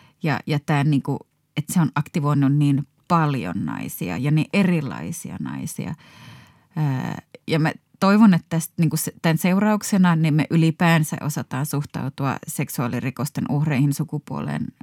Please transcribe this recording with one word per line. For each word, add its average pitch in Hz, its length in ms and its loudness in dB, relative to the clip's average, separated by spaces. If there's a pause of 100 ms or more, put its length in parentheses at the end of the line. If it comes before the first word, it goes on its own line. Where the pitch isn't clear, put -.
(240)
Ja, 147 240 0
ja 143 180 0
tää 143 180 0
niinku, 143 360 0 (380)
että - 160 -6
se 180 80 2
on 156 140 0
aktivoinut 147 580 0
niin 143 340 2 (200)
paljon 127 580 -2
naisia 65 520 -8
ja 135 140 -2
niin 156 220 2
erilaisia 156 840 -2
naisia. 69 560 -8 (800)
Ää, 135 460 -2 (260)
ja 160 120 0
mä 156 120 2 (280)
toivon, 202 340 8
että 165 160 0
tästä, - 280 -4
niinku 160 200 2
se, - 240 -6
tän 165 160 2
seurauksena 190 800 2
niin 156 180 2
me 156 160 2
ylipäänsä 165 720 4
osataan 143 440 -4
suhtautua 139 720 -4 (100)
seksuaalirikosten 120 1000 -4
uhreihin 143 440 2
sukupuoleen - 720 -6 (140)